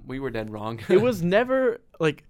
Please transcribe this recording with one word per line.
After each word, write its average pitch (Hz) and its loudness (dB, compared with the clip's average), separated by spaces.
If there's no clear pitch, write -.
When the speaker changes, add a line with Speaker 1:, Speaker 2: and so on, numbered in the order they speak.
Speaker 1:
we 131 -8
were 135 -6
dead 110 -6
wrong. 107 -8
<laughs> - -18
Speaker 2:
it 185 6
was 226 0
never, 247 2
like, 156 -2